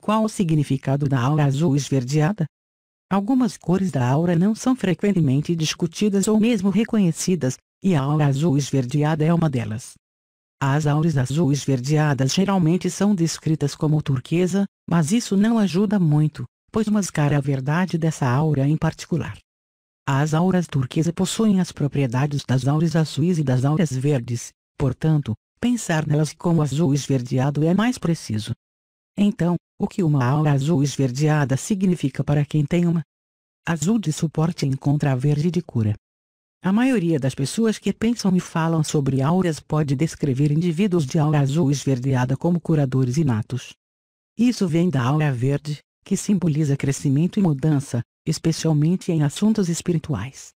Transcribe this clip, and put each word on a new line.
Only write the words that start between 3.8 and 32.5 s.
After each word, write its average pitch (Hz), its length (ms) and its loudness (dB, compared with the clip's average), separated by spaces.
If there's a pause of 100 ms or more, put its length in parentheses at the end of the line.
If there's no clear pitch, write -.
da 127 180 0
aura 165 280 2
não 196 180 2
são 254 200 0
frequentemente 170 800 0
discutidas 185 720 -2
ou 220 120 4
mesmo 208 300 2
reconhecidas, 180 880 0 (260)
e 190 120 2
a 143 60 2
aura 147 260 0
azul 139 300 2
esverdeada 147 680 0
é 160 80 4
uma 170 160 2
delas. 113 460 -6 (680)
As 143 260 0
auras 151 320 2
azul 135 340 0
esverdeadas 135 800 0
geralmente 185 560 0
são 202 260 0
descritas 156 600 -2
como 151 280 0
turquesa, 175 600 0 (240)
mas 165 240 0
isso 233 240 0
não 226 220 2
ajuda 202 400 0
muito, 151 460 2 (280)
pois 214 160 -2
mascara 165 480 0
a 143 40 2
verdade 147 580 -2
dessa 156 280 -2
aura 139 400 2
em 151 100 2
particular. - 600 -4 (680)
As 143 260 0
auras 180 340 0
turquesa 147 460 -2
possuem 190 480 0
as 175 100 -2
propriedades 139 760 -2
das 123 220 0
auras 156 300 0
azuis 160 420 0
e 156 60 0
das 127 200 0
auras 151 280 0
verdes, 127 600 -2 (260)
portanto, 143 560 0 (260)
pensar 202 460 -2
nelas 151 260 0
como 165 300 0
azul 143 300 0
esverdeado 135 720 0
é 165 100 2
mais 233 240 0
preciso. 113 540 -4 (640)
Então, 185 400 0 (220)
o 202 80 -4
que - 160 -4
uma 147 220 2
aura 147 280 2
azul 139 300 2
esverdeada 139 720 0
significa 175 680 -2
para 147 200 0
quem 151 200 0